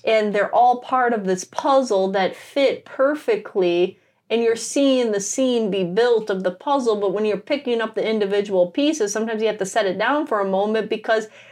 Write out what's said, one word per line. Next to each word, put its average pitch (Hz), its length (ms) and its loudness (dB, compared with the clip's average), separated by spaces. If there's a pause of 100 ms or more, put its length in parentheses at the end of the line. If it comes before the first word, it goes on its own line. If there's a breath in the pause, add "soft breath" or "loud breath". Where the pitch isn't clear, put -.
and 214 300 2
they're 202 180 0
all 247 280 4
part 247 320 0
of 208 140 -2
this 185 180 -2
puzzle 247 680 0
that 190 240 0
fit - 500 -2
perfectly, 208 1120 0 (300 soft breath)
and 226 140 0
you're 226 140 2
seeing 254 560 2
the 202 80 0
scene 240 500 0
be 190 140 0
built 220 440 2
of 190 140 -2
the 185 80 0
puzzle, 240 460 0
but 196 160 -2
when 208 120 -2
you're 208 120 0
picking 240 440 -2
up 220 140 -4
the 196 140 -2
individual 202 600 0
pieces, 285 440 0
sometimes 220 300 -4
you 220 60 2
have 208 100 -2
to 190 80 -4
set 208 200 0
it 185 120 -2
down 277 280 0
for 214 140 -2
a 196 80 0
moment 208 400 -2
because 220 400 -2 (240 loud breath)